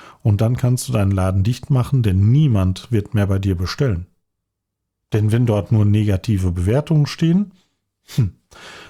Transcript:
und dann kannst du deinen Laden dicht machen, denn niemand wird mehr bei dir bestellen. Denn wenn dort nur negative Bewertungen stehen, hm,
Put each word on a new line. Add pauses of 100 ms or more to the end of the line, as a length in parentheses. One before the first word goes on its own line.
(240)
und
dann
kannst
du
deinen
Laden
dicht
machen,
denn
niemand
wird
mehr
bei
dir
bestellen. (1040)
Denn
wenn
dort
nur
negative
Bewertungen
stehen, (600)
hm, (560)